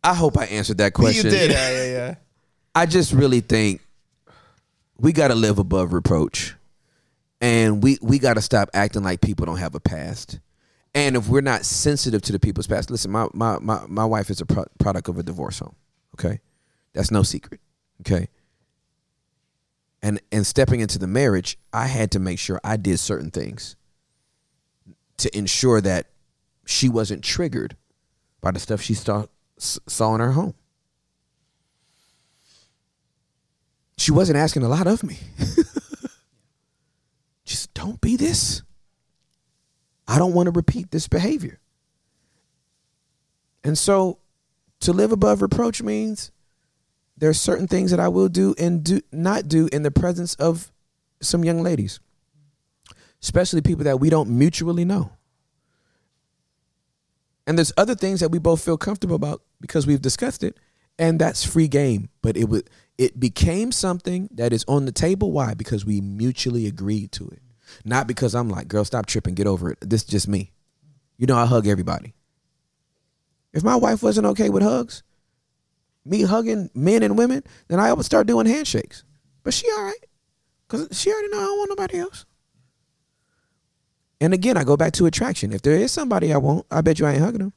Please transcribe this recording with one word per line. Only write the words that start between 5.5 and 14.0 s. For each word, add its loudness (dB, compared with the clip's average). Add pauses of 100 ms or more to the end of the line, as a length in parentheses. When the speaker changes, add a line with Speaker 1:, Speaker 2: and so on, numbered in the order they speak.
Speaker 1:
above 0
reproach. -2 (840)
And 4
we, 6
we 4
gotta 2
stop 0
acting 0
like -2
people 0
don't -6
have -6
a -8
past. -6 (540)
And 2
if 0
we're 4
not 0
sensitive 0
to -4
the -2
people's 0
past, -4
listen, -6
my, -2
my, -2
my, -4
my -2